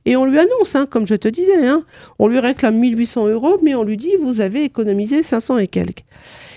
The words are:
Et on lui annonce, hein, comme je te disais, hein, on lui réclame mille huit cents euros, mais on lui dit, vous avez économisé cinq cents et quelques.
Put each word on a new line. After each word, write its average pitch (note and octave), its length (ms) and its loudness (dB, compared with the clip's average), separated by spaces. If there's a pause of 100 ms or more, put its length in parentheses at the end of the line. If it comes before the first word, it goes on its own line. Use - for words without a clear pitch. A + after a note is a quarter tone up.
Et B3 100 2
on C4 80 2
lui C4+ 140 2
annonce, G#4+ 360 2
hein, C#4 120 2
comme A3+ 200 -2
je G3+ 80 0
te G#3+ 140 -2
disais, F4 400 2
hein, D#4 160 0 (340)
on G#3 80 4
lui A#3+ 140 2
réclame A#3+ 360 0
mille A#3 220 2
huit A#3 80 0
cents G#3+ 220 -2
euros, C4+ 340 0
mais C#4+ 140 2
on A3+ 80 -2
lui G#3 140 -4
dit, D4+ 120 -6 (100)
vous B3+ 200 -2
avez G#3+ 240 0
économisé A3 580 -2
cinq A#3 180 -2
cents B3+ 180 -2
et G3 100 0
quelques. F3 360 -6 (520)